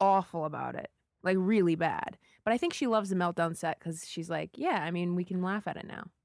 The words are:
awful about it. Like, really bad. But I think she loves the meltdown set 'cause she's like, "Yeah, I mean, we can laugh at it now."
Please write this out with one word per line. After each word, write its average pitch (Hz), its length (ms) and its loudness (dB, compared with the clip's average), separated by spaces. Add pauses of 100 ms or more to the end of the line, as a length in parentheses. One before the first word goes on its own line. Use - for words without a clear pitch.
awful 190 420 4
about 131 320 -4
it. - 140 -8 (320)
Like, 190 180 2
really 185 360 4
bad. - 420 -2 (260)
But 214 100 2
I 247 40 2
think 339 160 0
she 277 140 -2
loves 214 220 2
the 190 60 2
meltdown 175 400 2
set - 240 -4
'cause 165 300 -8
she's 165 200 -8
like, 160 280 -4
"Yeah, 269 260 0
I 165 80 -4
mean, 175 240 0
we 180 80 0
can 180 180 -4
laugh 196 260 -2
at - 100 -6
it - 80 -10
now." - 240 -12 (160)